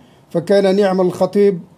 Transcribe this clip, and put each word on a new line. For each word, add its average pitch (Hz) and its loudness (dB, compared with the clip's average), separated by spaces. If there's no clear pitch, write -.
فكان 190 0
نعم 190 0
الخطيب 185 0